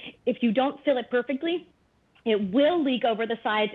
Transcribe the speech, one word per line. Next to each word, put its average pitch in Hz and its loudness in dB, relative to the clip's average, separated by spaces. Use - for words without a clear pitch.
if 247 0
you 233 4
don't 262 0
fill 277 2
it 233 -6
perfectly, 285 -4
it 208 0
will 294 4
leak 254 0
over 226 0
the 226 -4
sides 214 0